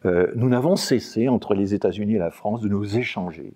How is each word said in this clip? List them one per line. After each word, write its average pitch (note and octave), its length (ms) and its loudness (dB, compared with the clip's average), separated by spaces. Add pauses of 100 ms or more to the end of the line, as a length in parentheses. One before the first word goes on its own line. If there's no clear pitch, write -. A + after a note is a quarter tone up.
euh, F2+ 280 2
nous B2 140 0
n'avons B2+ 260 4
cessé, A#2+ 540 0
entre A2 260 0
les G2 180 0
États-Unis G#2 440 0
et - 20 2
la A#2 140 -2
France, A2 280 -6
de G#2+ 80 -4
nous G2+ 280 -2
échanger F2+ 600 -6